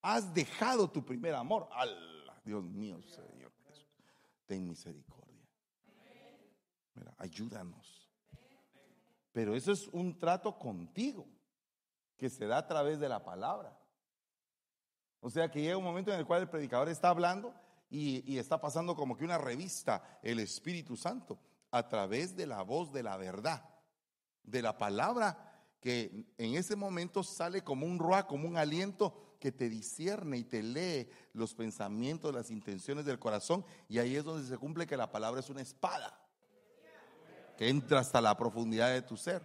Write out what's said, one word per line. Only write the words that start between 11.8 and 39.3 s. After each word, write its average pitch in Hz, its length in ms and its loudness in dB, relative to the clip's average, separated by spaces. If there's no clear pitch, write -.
que 131 140 -2
se - 160 -6
da 117 120 4
a 160 80 -2
través 151 320 2
de 143 100 0
la 110 140 -2
palabra. 123 560 -6
O 120 100 -8
sea 160 200 2
que 147 100 -2
llega 165 160 2
un 190 60 -2
momento 185 300 -2
en 185 80 0
el 147 60 -2
cual 175 160 4
el 180 60 -4
predicador 143 400 2
está 170 200 4
hablando 180 440 4
y, 139 320 -2
y 135 60 2
está 147 220 0
pasando 165 340 0
como 135 220 -2
que 143 80 -4
una 170 140 2
revista, 123 840 -2
el 117 160 0
Espíritu 135 580 -4
Santo, 208 440 -6
a 120 180 2
través 120 480 0
de 175 100 -2
la 110 160 -4
voz 143 300 -2
de 135 100 -4
la 101 140 -4
verdad, 98 520 -4
de 120 180 -2
la 110 160 0
palabra 165 880 0
que 113 580 -4
en 117 160 0
ese 185 220 0
momento 185 480 -2
sale 180 400 -4
como 143 220 -2
un 175 120 0
ruá, 185 280 6
como 147 200 -2
un 170 100 0
aliento 170 840 0
que 135 120 2
te 127 160 0
discierne 151 680 -2
y 120 60 -2
te 113 180 -2
lee 135 460 -2
los 113 220 -2
pensamientos, 117 800 -2
las 120 180 -4
intenciones 110 540 -4
del 135 140 0
corazón, 120 460 0
y 113 100 0
ahí 123 180 4
es 147 80 0
donde 156 220 -4
se 123 120 -4
cumple 156 280 -4
que 143 100 -2
la 113 140 0
palabra 113 300 -2
es 131 100 -8
una 135 120 -8
espada - 600 -4
que 113 120 4
entra 135 320 6
hasta 123 200 6
la 107 160 8
profundidad 117 560 2
de 127 100 2
tu 117 140 -8
ser. 175 280 -2